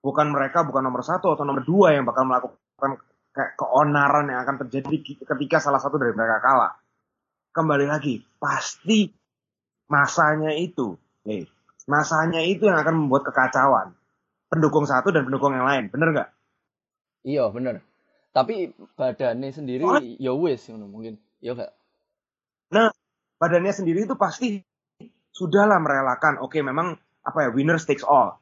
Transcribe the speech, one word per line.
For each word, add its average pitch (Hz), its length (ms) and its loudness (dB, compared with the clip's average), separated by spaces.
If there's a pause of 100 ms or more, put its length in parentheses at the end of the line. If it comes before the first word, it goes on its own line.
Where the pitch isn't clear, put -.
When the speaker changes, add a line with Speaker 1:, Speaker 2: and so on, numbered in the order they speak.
Speaker 1:
Bukan 147 280 0
mereka, 139 320 0
bukan 135 220 -2
nomor 123 180 -4
satu 180 300 -2
atau 147 120 -2
nomor 139 180 -2
dua 170 320 4
yang 139 100 2
bakal 127 220 0
melakukan 127 720 -4 (340)
kayak - 240 -6
keonaran 143 720 2
yang 127 140 -4
akan 135 140 -4 (100)
terjadi 135 300 -6
ki-, 139 240 -10
ketika 151 400 -2
salah 143 180 0
satu 143 200 -2
dari 120 160 0
mereka 110 280 0
kalah. 123 320 2 (800)
Kembali 151 340 2
lagi, 143 340 -2 (160)
pasti 180 760 -2 (760)
masanya 156 680 2
itu, 151 460 -4 (260)
nih, 104 220 -8 (400)
masanya 160 560 0
itu 180 240 0
yang 190 100 6
akan 156 300 2
membuat 135 180 2
kekacauan. 131 680 2 (520)
Pendukung 151 380 2
satu 131 260 0
dan 160 140 2
pendukung 135 300 0
yang 127 100 -2
lain, 131 240 0
bener 143 240 0
nggak? 139 180 -2 (960)
Speaker 2:
Iya, 131 260 -2
bener. 120 320 -8 (480)
Tapi 190 420 -2 (220)
badannya 127 560 -4
sendiri, 131 320 -8
Speaker 1:
Soalnya 131 380 0
Speaker 2:
ya 127 120 -2
wis, 143 360 -2
ngono 110 180 -16
mungkin. 110 280 -14 (260)
Iya 120 140 -10
nggak? 120 180 -12 (1000)
Speaker 1:
Nah, 220 160 4 (540)
badannya 175 320 2
sendiri 190 320 -2
itu 262 80 -4
pasti 202 440 -2 (720)
sudahlah 196 500 4
merelakan. 139 600 0
Oke, 135 220 -4
memang, 156 340 -4 (260)
apa 139 200 -6
ya, 131 80 2
winners 156 360 2
takes 139 180 0
all. 123 380 4